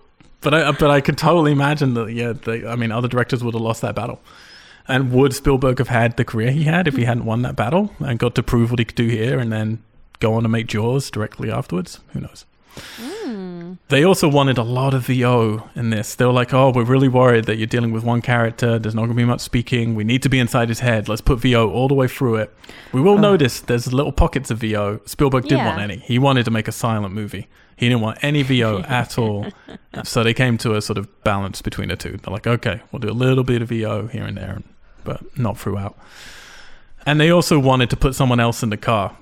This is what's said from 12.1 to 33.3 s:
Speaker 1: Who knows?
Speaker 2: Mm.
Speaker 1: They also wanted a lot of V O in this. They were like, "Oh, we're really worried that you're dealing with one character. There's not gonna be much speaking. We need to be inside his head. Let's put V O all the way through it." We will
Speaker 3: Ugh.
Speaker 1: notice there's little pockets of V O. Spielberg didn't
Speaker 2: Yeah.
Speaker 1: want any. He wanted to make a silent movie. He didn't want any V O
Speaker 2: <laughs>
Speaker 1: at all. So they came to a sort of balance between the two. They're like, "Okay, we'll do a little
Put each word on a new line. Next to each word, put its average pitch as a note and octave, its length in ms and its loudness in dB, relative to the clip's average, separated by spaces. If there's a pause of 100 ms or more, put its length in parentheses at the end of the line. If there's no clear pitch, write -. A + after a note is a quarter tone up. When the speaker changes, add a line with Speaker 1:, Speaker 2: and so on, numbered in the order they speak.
Speaker 1:
Who - 80 -8
knows? - 240 -16 (560)
Speaker 2:
Mm. G3 800 -10 (100)
Speaker 1:
They C#3 160 4
also F3+ 240 4
wanted C#3 300 2
a A#2+ 40 -2
lot B2+ 320 0
of B2+ 120 -2
V B2+ 180 0
O A2+ 500 2
in A#2 160 -4
this. G#2 240 -4
They B2+ 100 2
were B2 80 4
like, B2 200 0
"Oh, C3 180 6
we're A#2+ 140 2
really C3+ 240 4
worried B2 380 4
that A2 100 0
you're A2 100 -2
dealing A#2 260 0
with A2 120 -4
one A#2+ 180 2
character. A#2 560 0
There's A2 160 -4
not A2+ 80 -2
gonna A#2 120 -2
be A#2+ 100 2
much B2 160 0
speaking. A#2 540 -2
We G#2+ 100 -2
need B2 180 2
to - 60 0
be C3 100 2
inside A#2+ 300 2
his A2+ 120 -4
head. A2 280 0
Let's G#2+ 120 -4
put B2+ 180 2
V B2 180 2
O A2+ 140 4
all B2 180 0
the C#3+ 60 2
way C3 140 2
through A#2+ 280 0
it." G#2+ 160 -4 (400)
We B2+ 80 0
will G3 140 6
Speaker 3:
Ugh. G3+ 60 6
Speaker 1:
notice F#3+ 400 4
there's B2 320 -2
little C#3 200 0
pockets D3+ 380 0
of A2+ 80 -2
V A2 180 -4
O. G#2 300 -4
Spielberg C3 380 0
didn't - 140 2
Speaker 2:
Yeah. A3+ 120 0
Speaker 1:
want F#2+ 100 -6
any. G#2 180 -6
He B2 200 -2
wanted C3 260 4
to A2 60 -2
make A2 180 -2
a G#2+ 40 -8
silent G#2 420 -4
movie. G2+ 340 -10 (280)
He A#2+ 120 0
didn't A#2+ 140 2
want A2 200 -6
any D3 200 0
V B2+ 220 2
O G#2+ 160 -2
Speaker 2:
<laughs> F2 80 -10
Speaker 1:
at B2 300 -4
all. G#2+ 280 -2 (580)
So - 180 0
they A2+ 120 2
came B2 240 2
to A2+ 160 -2
a G#2+ 80 0
sort G2+ 160 -4
of G2 100 -8 (160)
balance G2 380 -4
between G2+ 260 -8
the F#2+ 80 -4
two. - 260 -12
They're - 100 -10
like, G2+ 140 -8
"Okay, A#2 340 -2 (120)
we'll G#2 80 -10
do A2 100 -4
a - 20 -4
little B2+ 320 2